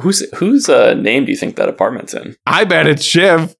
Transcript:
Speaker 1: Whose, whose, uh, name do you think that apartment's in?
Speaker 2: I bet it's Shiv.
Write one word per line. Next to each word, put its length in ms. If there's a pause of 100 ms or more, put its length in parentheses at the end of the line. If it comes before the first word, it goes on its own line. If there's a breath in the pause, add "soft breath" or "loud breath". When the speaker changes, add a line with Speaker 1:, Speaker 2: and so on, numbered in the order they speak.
Speaker 1:
Whose, 360
whose, 320
uh, 260
name 300
do 80
you 40
think 200
that 120
apartment's 460
in? 220 (100)
Speaker 2:
I 160
bet 240
it's 160
Shiv. 580